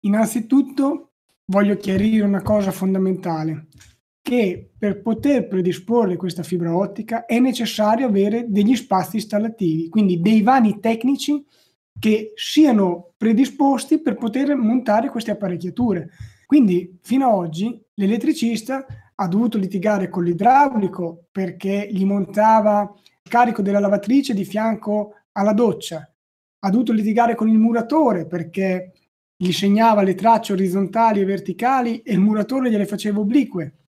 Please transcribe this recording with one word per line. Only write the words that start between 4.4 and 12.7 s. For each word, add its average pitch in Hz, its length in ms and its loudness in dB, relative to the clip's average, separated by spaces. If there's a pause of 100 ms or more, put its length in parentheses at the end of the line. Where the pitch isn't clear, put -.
per 202 240 -4
poter 226 460 0
predisporre 185 680 0
questa 170 300 -6
fibra 170 320 -4
ottica 214 480 -6
è 240 160 0
necessario 233 680 0
avere 208 400 0
degli 208 300 2
spazi 185 400 -2
installativi, 196 720 -2
quindi 185 320 2
dei 214 220 4
vani 233 360 4
tecnici 262 680 -2 (540)
che 214 380 0
siano 208 800 2